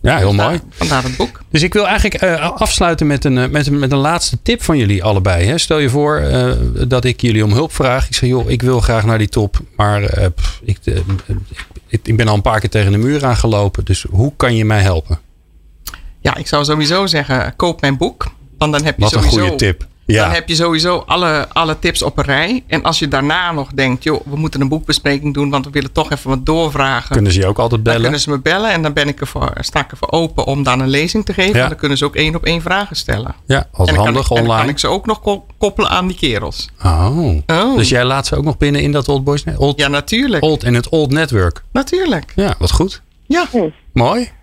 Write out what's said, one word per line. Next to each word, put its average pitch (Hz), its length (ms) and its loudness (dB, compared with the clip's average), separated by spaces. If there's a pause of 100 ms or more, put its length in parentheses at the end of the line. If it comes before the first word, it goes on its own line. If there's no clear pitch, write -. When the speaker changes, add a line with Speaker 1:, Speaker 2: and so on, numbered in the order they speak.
Speaker 1:
Ja, 156 160 2
heel 98 100 2
Speaker 2:
vandaar, 104 200 2
Speaker 1:
mooi. 170 120 0 (100)
Speaker 2:
vandaar 147 340 -2
het 127 140 -4
boek. - 320 -4
Speaker 1:
Dus 151 120 2
ik - 120 0
wil 208 140 2
eigenlijk, 208 340 0
eh, 170 300 0
afsluiten 170 560 0
met 143 180 0
een, 131 120 2
eh, 127 120 0
met 143 180 0
een, 143 120 2
met 135 120 0
een 139 60 2
laatste 156 440 0
tip 233 220 0
van 160 140 2
jullie 101 260 2
allebei. 95 440 2
Hè? 147 100 0
Stel 156 220 0
je 143 100 2
voor, 147 280 2
eh, 127 340 2 (360)
dat 123 180 2
ik 123 160 0
jullie 110 220 2
om 104 80 4
hulp 143 220 2
vraag. 131 340 0
Ik - 80 -6
zeg, 123 140 2
"Joh, 120 200 0
ik 120 120 0
wil 123 180 2
graag 110 260 2
naar 113 120 2
die 107 120 0
top, 104 280 0 (180)
maar, 104 280 0
eh, 98 220 0 (100)
pff, - 280 -2
ik, 101 220 -2
eh, - 100 0 (920)
ik, 113 200 -2
ik 113 100 2
ben 110 100 2
al 107 80 2
een 101 60 2
paar 110 180 2
keer 104 100 -2
tegen 101 220 2
de 104 60 2
muur 139 280 0
aangelopen. 104 600 2
Dus - 240 -2
hoe 107 280 2
kan 120 180 2
je 110 100 2
mij 104 160 2
helpen?" 90 380 0 (1040)
Speaker 2:
Ja, - 120 -2
ik - 120 -10
zou 147 180 0
sowieso 156 400 0
zeggen, 135 500 -2
koop 170 260 -2
mijn 139 160 0
boek. - 340 -4 (260)
Want 151 160 0
dan 143 100 0
heb 151 120 -2
je - 60 -2
Speaker 1:
Wat 104 120 2
een 117 80 2
Speaker 2:
sowieso, 104 200 4
Speaker 1:
goede 120 140 0
tip. 107 340 -2 (160)
Ja. 107 200 2
Speaker 2:
dan 120 80 0
heb 165 140 -4
je - 80 0
sowieso 170 500 0
alle, 156 480 0
alle 160 260 0
tips - 240 0
op - 140 -2
een 143 60 0
rij. 156 440 -2
En - 160 -4
als 165 160 0
je 151 80 -2
daarna 156 440 0
nog 143 220 -6
denkt, 131 300 -2
"Joh, 151 220 0
we 139 100 -8
moeten 151 260 -2
een 139 60 2
boekbespreking 143 680 -2
doen, 143 160 -2
want 139 160 -2
we 143 60 -14
willen 139 200 -4
toch - 200 -2
even 131 180 -6
wat 131 160 -2
doorvragen." 143 680 0
Speaker 1:
Kunnen 101 160 4
ze 95 80 2
je 95 60 2
ook 101 140 0
altijd 117 120 2
Speaker 2:
Dan 110 120 0
Speaker 1:
bellen? 117 180 2
Speaker 2:
kunnen 139 180 0
ze 151 100 -2
me 143 100 0
bellen 190 320 0
en 170 100 0
dan 151 120 -2
ben 147 140 0
ik 143 140 -6
ervoor, 131 380 -6
sta - 200 -4
ik 139 120 -6
ervoor - 200 -6
open 160 340 0
om 139 180 -2
dan 127 160 2
een 131 100 0
lezing 170 360 0
te 202 80 -4
geven. 196 220 2
Speaker 1:
Ja. 120 80 4
Speaker 2:
En 135 60 0
dan 156 80 -8
kunnen 143 200 -2
ze 143 80 0
ook 139 100 -4
één 156 200 0
op 165 80 0
één 165 180 0
vragen 180 340 -2
stellen. - 400 -6 (100)
Speaker 1:
Ja, 135 260 0
wat 90 160 2
Speaker 2:
En 80 80 2
dan 101 80 2
Speaker 1:
handig 117 240 0
Speaker 2:
kan 120 100 2
ik, 113 60 2
en - 0 -
dan - 0 -
Speaker 1:
online. 113 180 2
Speaker 2:
kan 139 80 0
ik 147 100 -4
ze - 80 -2
ook - 180 -2
nog - 160 -2
ko-, 196 240 -2 (120)
koppelen 208 320 0
aan 185 180 0
die 180 100 -4
kerels. - 520 -4 (140)
Speaker 1:
Oh. 92 540 2 (100)
Speaker 2:
Oh. 208 300 2
Speaker 1:
Dus 113 120 2
jij 123 160 2
laat 135 220 0
ze 151 80 -2
ook 139 80 0
nog 147 140 -2
binnen 143 240 0
in 143 100 0
dat 143 160 0
Old 139 160 0
Boys 143 200 0
Net-, 160 140 -4
Old, 139 220 0
Speaker 2:
Ja, 143 80 2
natuurlijk. 226 560 0
Speaker 1:
Old, 156 200 2
in 123 100 2
het 120 160 0
Old 151 220 2
Network? 123 600 0
Speaker 2:
Natuurlijk. 269 640 -2
Speaker 1:
Ja, 196 240 0
wat - 120 0
goed. - 300 0 (260)
Speaker 2:
Ja. 339 240 2
Speaker 3:
Hm. 190 180 0 (240)
Speaker 1:
Mooi. 175 360 0 (140)